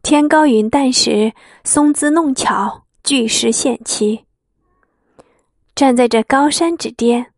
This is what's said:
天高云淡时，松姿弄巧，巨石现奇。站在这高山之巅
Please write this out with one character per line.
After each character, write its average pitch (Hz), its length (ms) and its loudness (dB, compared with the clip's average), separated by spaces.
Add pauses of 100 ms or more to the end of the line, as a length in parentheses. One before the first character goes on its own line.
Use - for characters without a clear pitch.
天 294 260 2
高 311 200 4
云 220 220 2
淡 277 220 0
时， 220 400 0 (320)
松 294 300 2
姿 294 180 -2
弄 311 240 0
巧， - 480 -4 (200)
巨 262 220 -2
石 226 280 -2
现 240 320 -2
奇。 214 400 -4 (1500)
站 269 200 2
在 247 120 2
这 226 160 0
高 285 260 2
山 339 260 -2
之 233 180 -10
巅 240 440 -2